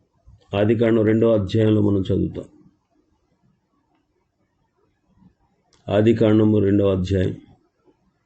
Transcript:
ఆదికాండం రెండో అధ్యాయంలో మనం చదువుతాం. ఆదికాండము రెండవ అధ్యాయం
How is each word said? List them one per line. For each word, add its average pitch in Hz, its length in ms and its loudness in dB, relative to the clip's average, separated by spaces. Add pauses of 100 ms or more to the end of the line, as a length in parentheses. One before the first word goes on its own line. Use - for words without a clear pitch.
(580)
ఆదికాండం 110 460 0
రెండో 113 260 0
అధ్యాయంలో 107 520 0
మనం 101 200 0
చదువుతాం. 92 440 -6 (3500)
ఆదికాండము 107 640 2
రెండవ 98 280 2
అధ్యాయం 95 480 -2 (920)